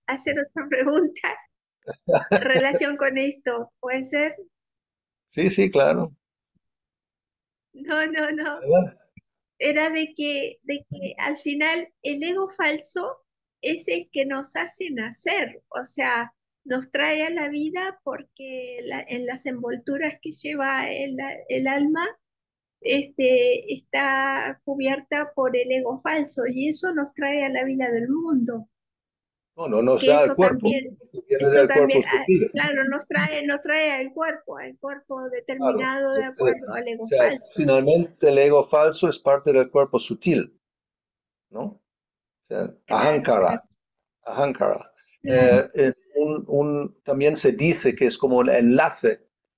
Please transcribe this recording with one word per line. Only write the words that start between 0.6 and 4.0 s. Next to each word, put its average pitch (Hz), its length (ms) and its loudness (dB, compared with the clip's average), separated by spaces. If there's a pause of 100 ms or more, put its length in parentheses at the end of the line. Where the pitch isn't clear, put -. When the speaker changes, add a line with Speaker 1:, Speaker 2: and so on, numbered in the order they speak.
Speaker 1:
<laughs> - 20 -14
pregunta 294 680 0 (960)
en 202 100 4
Speaker 2:
<laughs> - 20 -6
Speaker 1:
relación 269 540 2
con 269 200 -2
esto, 254 640 -4
¿puede 254 240 -6